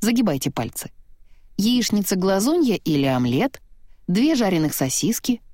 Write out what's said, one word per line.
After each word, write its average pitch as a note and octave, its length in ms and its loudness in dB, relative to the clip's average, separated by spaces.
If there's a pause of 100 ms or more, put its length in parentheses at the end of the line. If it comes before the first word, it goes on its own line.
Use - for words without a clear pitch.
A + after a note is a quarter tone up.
Загибайте G3+ 520 0
пальцы. - 380 -8 (640)
Яичница-глазунья G#3 1200 0
или D3 300 0
омлет, C3 540 0 (460)
две B3 300 2
жареных F3 380 0
сосиски, G#3 680 -2 (140)